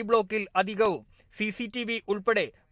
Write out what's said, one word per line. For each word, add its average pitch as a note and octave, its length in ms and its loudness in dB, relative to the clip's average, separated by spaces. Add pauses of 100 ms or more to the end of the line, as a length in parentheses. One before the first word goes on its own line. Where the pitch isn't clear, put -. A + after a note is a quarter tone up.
ബ്ലോക്കിൽ G#3+ 360 2 (180)
അധികവും. G3+ 420 2 (340)
സി G#3+ 100 -2 (100)
സി A#3+ 160 -6
ടി B3 160 -6
വി A#3 80 -2 (140)
ഉൾപ്പെടെ G#3 340 2 (260)